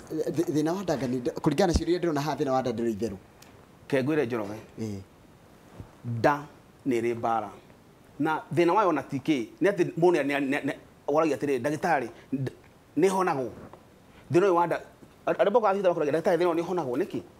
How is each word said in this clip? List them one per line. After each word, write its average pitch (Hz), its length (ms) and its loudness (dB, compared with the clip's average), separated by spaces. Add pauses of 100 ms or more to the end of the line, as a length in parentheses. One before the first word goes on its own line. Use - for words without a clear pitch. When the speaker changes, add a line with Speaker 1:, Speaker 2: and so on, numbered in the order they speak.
(140)
Speaker 1:
Thĩ-, 160 400 -2
thĩna 151 220 2
wa 202 60 -6
nda 175 120 -2
anga 135 120 -2
nĩ, 127 140 -2 (220)
kũringana 160 240 2
na 170 60 2
ciũria 165 260 0
ndĩrona 160 220 -2
haha, 147 160 -2
thĩna 139 160 -2
wa 131 100 2
nda 127 80 -2
ndĩrĩ 117 260 -2
itherũ. 101 200 -4 (720)
Speaker 2:
Ke 135 140 2
ngwĩre 147 240 0
Njoroge. 110 280 -6 (260)
Speaker 1:
Ĩ. 107 180 -6 (1040)
Speaker 2:
Nda 123 360 0 (460)
nĩ 120 140 0
ĩrĩ 117 160 -2
mbara. 113 340 -2 (680)
Na 156 240 -2 (120)
thĩna 170 200 4
wayo 208 140 4
ona 147 140 0
ti 139 160 -8
kĩ, 127 280 0 (160)
nĩ 196 100 4
atĩ 170 120 0 (160)
mũndũ 170 220 4
nĩ, - 40 -2
nĩ, 143 240 0
nĩ, 143 140 -2
nĩ, 143 80 -2 (340)
oragia 147 300 2
atĩrĩ, 139 240 -2
"Ndagĩtarĩ, 147 480 -2 (240)
nda, 131 200 -4 (460)
nĩ 175 100 6
honagwo?" 180 420 -2 (840)
Thĩna 180 140 6
ũyũ 185 80 4
wa 170 120 4
nda, 156 140 -2 (460)
a-, 165 60 2
arĩa 170 200 2
mokaga 208 220 4
thibitarĩ 196 140 0
makoragia, 165 240 2
"Ndagĩtarĩ, 165 240 2
thĩna 175 140 2
ũyũ 165 40 0
nĩ 170 80 0
honagwo?" 165 340 -4
Nĩkĩ? 143 240 -4 (200)